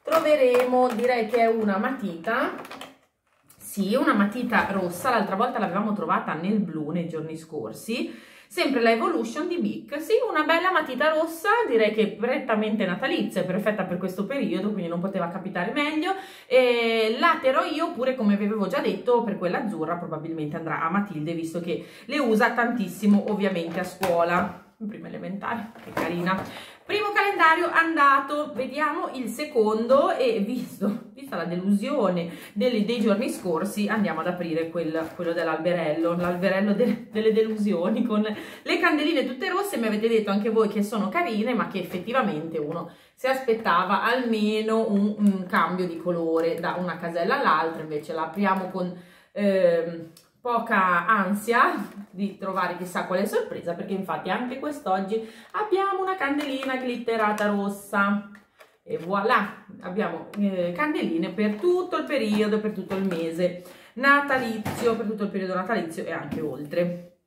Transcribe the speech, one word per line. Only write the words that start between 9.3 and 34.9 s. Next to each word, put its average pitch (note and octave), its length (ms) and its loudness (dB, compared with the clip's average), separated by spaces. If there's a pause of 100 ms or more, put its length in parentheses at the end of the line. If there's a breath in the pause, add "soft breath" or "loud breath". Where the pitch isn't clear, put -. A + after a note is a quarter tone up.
di F4 120 -2
Bic. B3+ 420 -4
Sì, G#4+ 120 0 (140)
una D#4+ 160 0
bella E4 280 2
matita D4+ 380 2
rossa, D#4+ 400 0 (180)
direi A3 260 4
che G#3+ 140 2
prettamente G#3+ 760 0
natalizia, F#3+ 580 0
perfetta G3 400 0
per F3 140 -4
questo F#3 280 -4
periodo, C4 460 -2
quindi F3+ 180 -4
non E3+ 100 -2
poteva F3 280 -2
capitare F3+ 440 -4
meglio. D4+ 420 0 (340 loud breath)
E A#3 720 4
la E4 220 4
terrò C4+ 240 2
io, D#4+ 220 -2
oppure, B3+ 280 -2
come G3+ 220 2
vi G#3 80 -2
avevo G3+ 220 0
già C4+ 120 0
detto, A3 440 2
per F#3+ 140 -2
quella F#3 260 -2
azzurra E3 340 -4
probabilmente D#3 580 -6
andrà D#3+ 260 -4
a D#3+ 80 0
Matilde, E3+ 440 -2
visto E3 260 -4
che E3+ 260 -4 (200 loud breath)
le C#4+ 140 -2
usa A3+ 320 4
tantissimo G3+ 760 2
ovviamente F#3 500 -2
a F3+ 40 -4
scuola, F3+ 840 0 (140)
in A3 80 -8
prima F3 200 -12
elementare. G3+ 640 -8 (120)
Che - 80 -14
carina. F3 500 -2 (440 loud breath)
Primo G#4 260 0
calendario F4 580 4
andato, D4 840 2
vediamo D4+ 600 -4
il B3+ 140 -6
secondo A#3+ 880 2
e A#3 240 2
visto, G3+ 720 -4
vista - 220 -12
la E3+ 80 -4
delusione F#3 840 0 (240 loud breath)
delle, A3 320 2
dei A#3 160 0
giorni G#3 280 2
scorsi, G3+ 600 -2
andiamo F3 320 0
ad E3 60 -2
aprire E3 420 -2
quel, D#3+ 440 -4